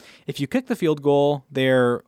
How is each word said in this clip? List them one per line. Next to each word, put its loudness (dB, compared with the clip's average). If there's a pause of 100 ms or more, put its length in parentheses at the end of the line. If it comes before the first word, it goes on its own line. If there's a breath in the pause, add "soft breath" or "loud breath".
(260 loud breath)
If -10
you -4
kick -4
the -4
field -2
goal, 0
they're 2